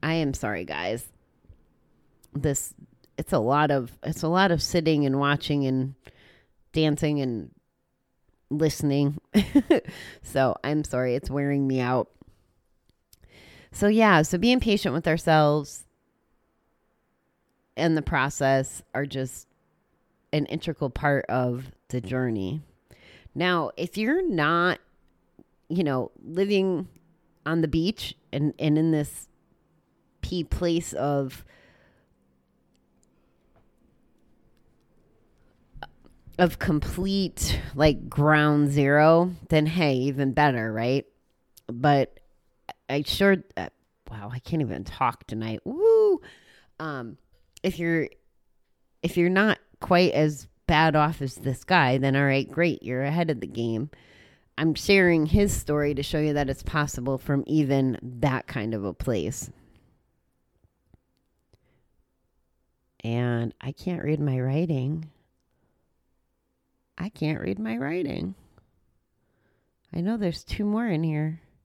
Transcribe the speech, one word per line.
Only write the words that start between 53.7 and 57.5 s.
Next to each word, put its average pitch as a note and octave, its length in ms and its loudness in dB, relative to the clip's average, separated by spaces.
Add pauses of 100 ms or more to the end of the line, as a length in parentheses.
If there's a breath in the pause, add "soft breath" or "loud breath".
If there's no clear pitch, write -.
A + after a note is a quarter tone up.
I'm D#3+ 180 0
sharing F3 520 4
his G3+ 260 4
story D3 420 -2
to C#3 100 -6
show D#3 160 -2
you D3+ 140 0
that C#3+ 140 0
it's C3+ 140 -8
possible C3+ 560 -4
from C#3 280 0
even C3+ 560 2